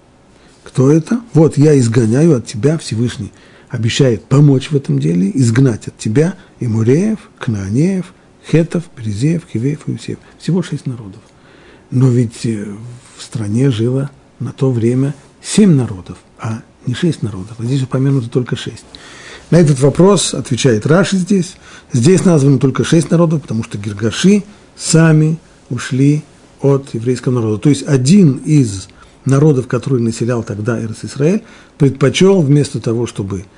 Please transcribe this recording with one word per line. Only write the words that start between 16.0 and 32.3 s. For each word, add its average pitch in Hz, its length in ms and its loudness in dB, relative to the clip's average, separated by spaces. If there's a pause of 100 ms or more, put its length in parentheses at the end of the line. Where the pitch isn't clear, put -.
а 113 240 -8 (240)
не 123 80 -4
шесть - 280 -4
народов. 101 360 -10
А 113 60 -8
здесь 131 180 -2
упомянуто 131 460 -2
только 123 280 -4
шесть. - 280 -12 (640)
На 156 60 4
этот 151 240 4
вопрос 160 540 2
отвечает 117 520 0
Раши 180 300 2
здесь. 185 400 -2 (360)
Здесь 151 320 4
названо 143 340 4
только 131 260 0
шесть 160 260 0
народов, 165 320 2
потому 113 200 -6
что - 160 -10
гиргаши 110 640 0 (340)
сами 160 600 2 (320)
ушли 139 540 0 (360)
от 139 340 0
еврейского 120 380 -4
народа. 110 260 -2
То 151 100 0
есть 143 180 2
один 143 520 4
из 120 500 0 (360)
народов, 135 440 2
который 123 340 -2
населял 117 400 -4
тогда 113 380 -6
Эрец-Исраэль, 135 640 -4 (360)
предпочёл 165 640 2